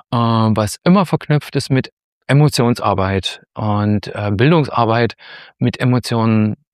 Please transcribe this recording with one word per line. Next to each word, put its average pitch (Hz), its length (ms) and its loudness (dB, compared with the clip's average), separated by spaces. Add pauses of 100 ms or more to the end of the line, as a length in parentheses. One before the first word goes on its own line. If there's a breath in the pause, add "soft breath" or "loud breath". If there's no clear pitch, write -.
(120)
äh, - 60 -2
was 110 680 0
immer 185 220 4
verknüpft - 500 -4
ist 143 140 -4
mit 131 220 0 (360)
Emotionsarbeit 113 1120 0 (120)
und, 104 640 -2
äh, 104 160 -4
Bildungsarbeit 117 840 0 (460 loud breath)
mit 123 200 -2
Emotionen 113 760 0 (180)